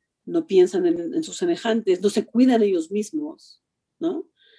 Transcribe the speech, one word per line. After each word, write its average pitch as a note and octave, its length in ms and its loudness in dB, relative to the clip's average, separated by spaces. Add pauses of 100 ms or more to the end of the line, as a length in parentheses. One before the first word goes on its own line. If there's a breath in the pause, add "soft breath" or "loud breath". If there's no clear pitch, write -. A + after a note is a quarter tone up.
(260)
no E3 220 -2
piensan F3+ 380 4
en, E3+ 280 -2
en D#3+ 100 -4
sus - 140 -12
semejantes, F#3 640 -2
no G3+ 80 2
se G#3 160 -2
cuidan B3 360 4
ellos F3+ 300 0
mismos, G#3 720 -8 (360)
¿no? E4 280 -6 (320 soft breath)